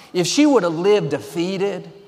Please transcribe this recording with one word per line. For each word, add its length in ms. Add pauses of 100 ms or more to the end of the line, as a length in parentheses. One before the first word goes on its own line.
(120)
If 160
she 180
would 180
have 120
lived 360
defeated 800 (180)